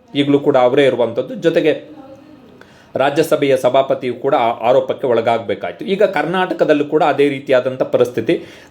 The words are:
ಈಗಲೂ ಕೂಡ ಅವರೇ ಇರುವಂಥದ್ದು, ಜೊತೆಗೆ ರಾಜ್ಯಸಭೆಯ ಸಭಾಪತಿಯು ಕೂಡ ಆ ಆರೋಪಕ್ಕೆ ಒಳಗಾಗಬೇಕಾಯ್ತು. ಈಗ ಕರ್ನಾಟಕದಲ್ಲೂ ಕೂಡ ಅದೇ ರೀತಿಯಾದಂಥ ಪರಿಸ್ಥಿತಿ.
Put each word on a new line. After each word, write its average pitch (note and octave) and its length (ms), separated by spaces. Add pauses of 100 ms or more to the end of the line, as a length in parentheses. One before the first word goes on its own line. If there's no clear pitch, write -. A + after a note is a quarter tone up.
(140)
ಈಗಲೂ C#3+ 240
ಕೂಡ C#3+ 180
ಅವರೇ B2+ 300
ಇರುವಂಥದ್ದು, A#2+ 480
ಜೊತೆಗೆ D#3+ 640 (960)
ರಾಜ್ಯಸಭೆಯ C#3+ 600
ಸಭಾಪತಿಯು C3 580
ಕೂಡ C3+ 200
ಆ A#2 160
ಆರೋಪಕ್ಕೆ B2+ 560
ಒಳಗಾಗಬೇಕಾಯ್ತು. A2 800
ಈಗ F#3+ 180
ಕರ್ನಾಟಕದಲ್ಲೂ D#3 840
ಕೂಡ D#3 180
ಅದೇ C#3+ 260
ರೀತಿಯಾದಂಥ C3 540
ಪರಿಸ್ಥಿತಿ. B2 600 (260)